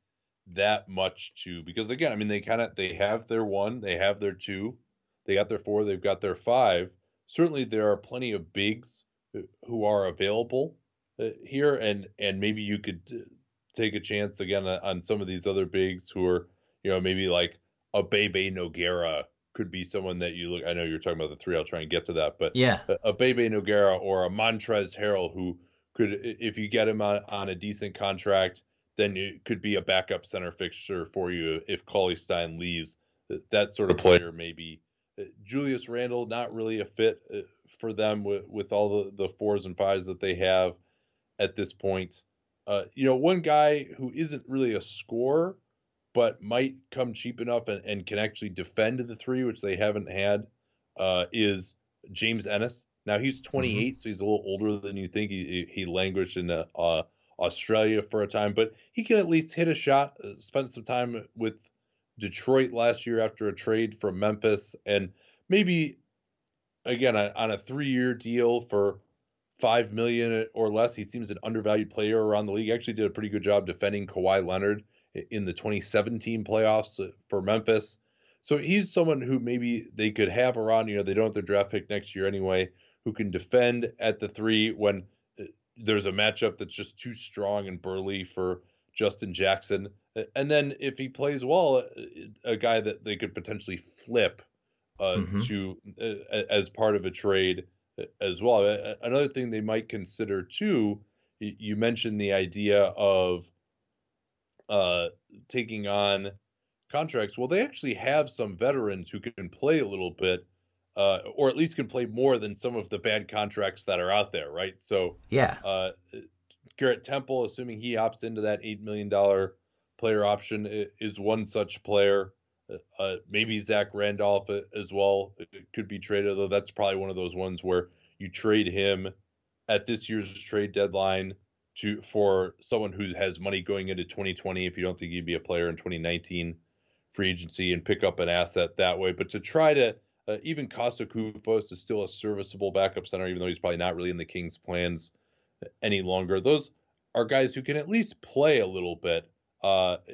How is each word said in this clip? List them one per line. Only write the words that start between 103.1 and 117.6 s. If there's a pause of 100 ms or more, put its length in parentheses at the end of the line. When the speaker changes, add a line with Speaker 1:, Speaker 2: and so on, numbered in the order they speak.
Speaker 1:
uh, (380)
taking
on (600)
contracts.
Well,
they
actually
have
some
veterans
who
can
play
a
little
bit, (500)
uh, (160)
or
at
least
can
play
more
than
some
of
the
bad
contracts
that
are
out
there,
right?
So, (120)
Speaker 2:
Yeah.
Speaker 1:
uh, (840)
Garrett
Temple,
assuming